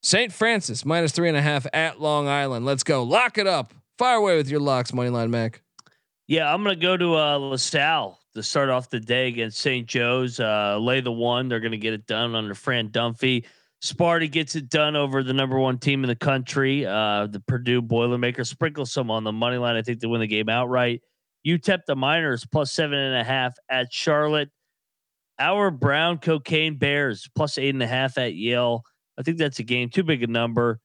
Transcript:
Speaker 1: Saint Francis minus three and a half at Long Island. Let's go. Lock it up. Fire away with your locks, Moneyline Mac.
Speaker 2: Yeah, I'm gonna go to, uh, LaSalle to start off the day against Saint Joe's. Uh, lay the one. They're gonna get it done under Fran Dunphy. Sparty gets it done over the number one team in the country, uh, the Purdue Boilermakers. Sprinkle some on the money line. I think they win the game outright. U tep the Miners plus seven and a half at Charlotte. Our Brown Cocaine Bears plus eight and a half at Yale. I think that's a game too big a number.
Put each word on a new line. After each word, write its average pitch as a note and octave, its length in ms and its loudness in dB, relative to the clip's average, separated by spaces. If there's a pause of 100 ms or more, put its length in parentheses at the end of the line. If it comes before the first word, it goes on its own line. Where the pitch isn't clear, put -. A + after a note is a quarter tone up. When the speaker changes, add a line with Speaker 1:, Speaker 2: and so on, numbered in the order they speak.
Speaker 1:
Saint G#3+ 300 2
Francis G#3+ 520 0
minus D#3+ 280 2
three E3+ 160 2
and D#3 80 2
a C#3+ 60 2
half D3 300 0
at D#3+ 280 0
Long D3 280 0
Island. C#3 380 0
Let's C3+ 180 0
go. C#3 180 2
Lock G#3 360 2
it G3+ 80 2
up. D#3 260 0 (260)
Fire B3 180 4
away G3+ 200 4
with D3 140 2
your D3 100 0
locks, C3+ 300 2
Moneyline B2 400 0
Mac. A2+ 320 -2 (640)
Speaker 2:
Yeah, D3+ 260 0
I'm F#3+ 100 -2
gonna G3 140 0
go F3+ 200 2
to, F3 200 2
uh, D3 220 2
LaSalle C#3 800 0 (160)
to A2 80 -8
start C#3 280 0
off B2+ 200 0
the B2 100 -4
day B2 280 0
against A#2 300 -6
Saint B2+ 280 -2
Joe's. B2 540 0
Uh, G#2 400 0
lay B2 200 2
the B2 120 -4
one. A#2+ 360 0
They're A#2 120 -2
gonna A2+ 160 -4
get A2 180 -4
it G#2+ 120 -10
done A#2 280 -2
under G#2+ 200 -4
Fran A#2 340 -4
Dunphy. A#2 560 0 (380)
Sparty E3+ 480 0
gets D#3 260 -4
it C#3 140 -8
done D3+ 260 2
over C3+ 260 0
the C3 120 -2
number C3+ 240 2
one C3 200 2
team C#3 240 0
in B2+ 60 0
the A#2 80 0
country, C3+ 680 0
uh, G#2 400 0
the G#2 140 -8
Purdue B2 420 0
Boilermakers. A#2+ 680 0
Sprinkle D3 360 -4
some B2 240 -4
on A2 140 0
the G#2+ 80 -2
money A#2+ 260 0
line. A#2+ 180 0
I A2+ 60 0
think A#2 180 -4
they A2+ 60 -4
win A#2 160 0
the A2 40 0
game G#2+ 220 0
outright. B2 540 0 (420)
U E3 140 2
tep F#3 280 0
the C#3+ 80 0
Miners C#3 560 0
plus D3 220 0
seven D3 260 -2
and C3+ 180 -2
a A#2+ 80 0
half B2+ 300 -2 (140)
at B2+ 240 -2
Charlotte. D3+ 580 0 (880)
Our F#3+ 320 2
Brown D3+ 480 2
Cocaine D#3 600 0
Bears C#3+ 580 0
plus D3+ 220 -2
eight C#3 160 0
and C3 80 -2
a A#2+ 40 0
half B2+ 320 0
at A#2+ 160 -2
Yale. A#2 480 0 (360)
I B2+ 40 -8
think D#3+ 160 0
that's D3 200 0
a A#2+ 60 -4
game B2 260 -2
too F#3+ 120 0
big D#3 200 0
a A#2 40 -2
number. A#2 580 0